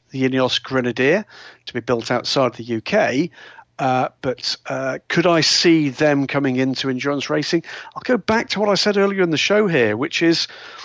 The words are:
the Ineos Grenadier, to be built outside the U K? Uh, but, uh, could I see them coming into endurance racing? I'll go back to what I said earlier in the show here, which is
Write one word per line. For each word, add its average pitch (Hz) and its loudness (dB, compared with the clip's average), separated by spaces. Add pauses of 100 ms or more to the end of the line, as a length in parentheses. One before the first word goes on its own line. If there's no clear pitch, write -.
(100)
the 131 -6
Ineos 131 0
Grenadier, 131 0 (420)
to - -10
be 120 -6
built 117 -2
outside 123 0
the - -12
U 113 -4
K? 160 0 (460)
Uh, 131 0 (120)
but, - -6 (100)
uh, 135 -6 (100)
could 170 0
I 170 4
see 160 4
them 143 2
coming 139 0
into 131 0
endurance 131 -4
racing? 151 -2 (320)
I'll - -14
go 247 2
back 220 -2
to 196 -4
what 208 0
I 202 2
said 202 2
earlier 196 2
in 175 2
the 147 0
show 208 2
here, 120 2
which 135 -4
is 165 2 (380)